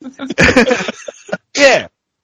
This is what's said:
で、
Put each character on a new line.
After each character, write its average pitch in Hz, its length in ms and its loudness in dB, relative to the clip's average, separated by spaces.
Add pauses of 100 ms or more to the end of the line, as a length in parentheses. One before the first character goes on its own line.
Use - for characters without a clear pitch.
(1500)
で、 233 380 2 (320)